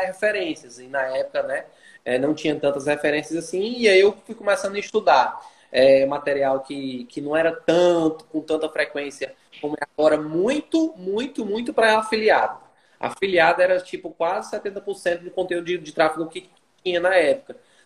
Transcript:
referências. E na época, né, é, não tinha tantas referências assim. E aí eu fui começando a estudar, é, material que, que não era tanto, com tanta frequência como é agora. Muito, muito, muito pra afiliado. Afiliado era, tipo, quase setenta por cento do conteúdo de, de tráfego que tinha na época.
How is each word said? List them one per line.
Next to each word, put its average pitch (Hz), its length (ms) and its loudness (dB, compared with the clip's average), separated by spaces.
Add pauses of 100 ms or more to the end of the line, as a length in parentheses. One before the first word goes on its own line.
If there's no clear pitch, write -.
referências. 185 800 -4
E 127 80 -20
na 135 160 -4
época, 135 400 -4
né, 139 220 -6 (380)
é, 123 140 -2
não 143 160 0
tinha 151 220 -2
tantas 143 320 -2
referências 151 500 -2
assim. 190 400 -4
E 233 100 2
aí 190 120 8
eu 202 260 4
fui 226 80 -14
começando 202 420 -2
a 208 40 -4
estudar, 151 600 2 (320)
é, 135 360 6
material 139 540 -2
que, 131 440 -10
que - 160 -12
não 147 160 -4
era 165 140 2
tanto, 165 720 2
com 156 160 -6
tanta 156 260 -2
frequência 143 680 -6 (280)
como 151 140 -6
é 147 100 -8 (100)
agora. 151 220 4
Muito, 240 800 -2
muito, 208 480 -6
muito 233 260 -6
pra 220 280 4
afiliado. 208 600 2 (400)
Afiliado 175 640 2
era, 185 180 4
tipo, - 300 -10
quase 185 400 -6
setenta 202 320 -8
por 196 140 -8
cento 175 280 -4
do 180 80 -14
conteúdo 180 340 -4
de, 175 120 -4
de 151 140 -12
tráfego 160 340 0
que 180 240 -16 (340)
tinha 175 160 0
na 185 160 2
época. 139 400 2 (300)